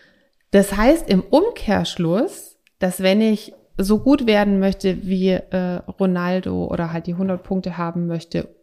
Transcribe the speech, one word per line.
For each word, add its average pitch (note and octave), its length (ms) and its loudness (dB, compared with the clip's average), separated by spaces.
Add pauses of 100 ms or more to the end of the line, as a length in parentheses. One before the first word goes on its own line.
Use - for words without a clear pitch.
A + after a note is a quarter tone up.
(520)
Das G3 260 4
heißt C4+ 320 4
im F#3 120 4
Umkehrschluss, G3+ 1400 -2 (180)
dass F#3 240 -4
wenn F#3+ 200 4
ich A3 340 -2 (220)
so G#3 220 2
gut C4 280 2
werden G3+ 320 4
möchte F#3+ 480 -2
wie, F#3 220 0
äh, F3+ 520 -2 (180)
Ronaldo F3+ 680 -2
oder E3 260 -4
halt E3 140 -8
die F3 80 -6
hundert F#3 280 -4
Punkte F#3 340 -6
haben F3 300 -4
möchte, E3 560 -6